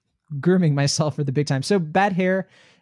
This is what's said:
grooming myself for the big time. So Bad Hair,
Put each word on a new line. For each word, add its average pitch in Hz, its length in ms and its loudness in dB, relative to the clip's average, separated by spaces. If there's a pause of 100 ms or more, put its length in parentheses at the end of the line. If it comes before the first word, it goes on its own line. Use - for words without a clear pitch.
(400)
grooming 175 340 2
myself 143 420 -2
for 151 80 -4
the 135 80 -2
big 143 140 0
time. 135 160 -2
So 208 160 0
Bad 190 340 0
Hair, 185 360 -2 (340)